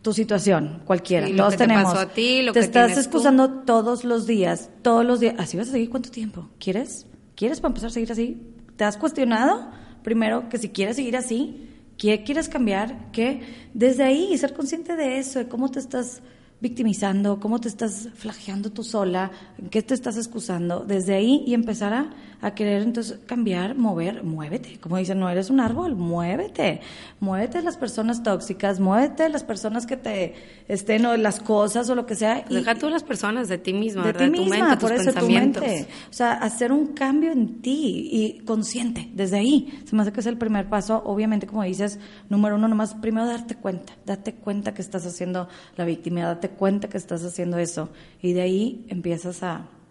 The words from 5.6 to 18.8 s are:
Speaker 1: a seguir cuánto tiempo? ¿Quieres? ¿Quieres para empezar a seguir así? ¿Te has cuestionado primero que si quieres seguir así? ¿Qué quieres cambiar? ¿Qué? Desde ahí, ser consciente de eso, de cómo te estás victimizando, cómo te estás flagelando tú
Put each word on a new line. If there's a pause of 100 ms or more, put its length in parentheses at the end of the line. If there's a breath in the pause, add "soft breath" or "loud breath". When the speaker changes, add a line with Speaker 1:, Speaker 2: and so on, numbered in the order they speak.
Speaker 1:
a
seguir
cuánto
tiempo? (100)
¿Quieres? (300)
¿Quieres
para
empezar
a
seguir
así? (340)
¿Te
has
cuestionado (320 loud breath)
primero
que
si
quieres
seguir
así? (280 loud breath)
¿Qué
quieres
cambiar?
¿Qué? (320 loud breath)
Desde
ahí,
ser
consciente
de
eso,
de
cómo
te
estás (400 soft breath)
victimizando,
cómo
te
estás
flagelando
tú